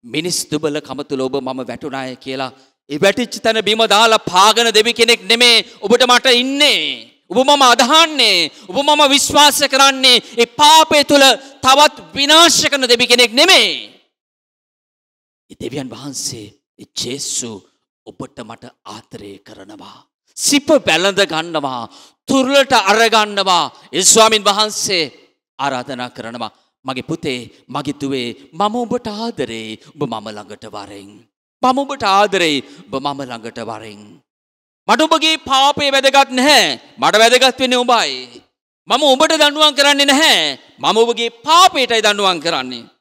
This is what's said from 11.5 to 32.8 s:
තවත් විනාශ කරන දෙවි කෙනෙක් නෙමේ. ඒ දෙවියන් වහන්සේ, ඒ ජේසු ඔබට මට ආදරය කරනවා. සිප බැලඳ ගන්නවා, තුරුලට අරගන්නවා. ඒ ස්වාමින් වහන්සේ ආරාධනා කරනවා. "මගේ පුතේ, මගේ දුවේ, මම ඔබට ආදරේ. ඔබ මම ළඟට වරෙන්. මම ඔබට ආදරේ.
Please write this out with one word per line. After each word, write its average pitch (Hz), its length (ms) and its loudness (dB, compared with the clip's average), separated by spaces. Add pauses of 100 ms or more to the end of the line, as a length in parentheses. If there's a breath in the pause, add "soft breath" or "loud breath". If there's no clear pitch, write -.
තවත් 285 380 4 (140)
විනාශ 302 560 2
කරන 277 200 -2
දෙවි 240 220 2
කෙනෙක් 240 240 2
නෙමේ. 285 360 4 (1800)
ඒ - 80 -20
දෙවියන් 131 340 -10
වහන්සේ, 123 580 -12 (260)
ඒ - 200 -20
ජේසු - 580 -8 (560)
ඔබට 123 320 -18
මට 110 240 -18 (220)
ආදරය 104 540 -18
කරනවා. - 600 -20 (380)
සිප 285 300 0 (100)
බැලඳ 180 440 0
ගන්නවා, 156 680 -4 (380 soft breath)
තුරුලට 269 540 2
අරගන්නවා. 202 880 0 (160 soft breath)
ඒ 175 160 -4
ස්වාමින් 220 400 4
වහන්සේ 202 600 -2 (560)
ආරාධනා 127 500 -6
කරනවා. 117 420 -14 (340)
"මගේ 131 180 -8
පුතේ, 147 380 -8 (240 soft breath)
මගේ 147 280 -10
දුවේ, 135 360 -6 (200 loud breath)
මම 208 260 -4
ඔබට 240 340 -6
ආදරේ. 117 720 -10 (100)
ඔබ - 140 -12
මම 110 240 -8
ළඟට 104 400 -16
වරෙන්. 101 420 -18 (540)
මම 254 160 2
ඔබට 277 260 -8
ආදරේ. 185 580 0 (200 loud breath)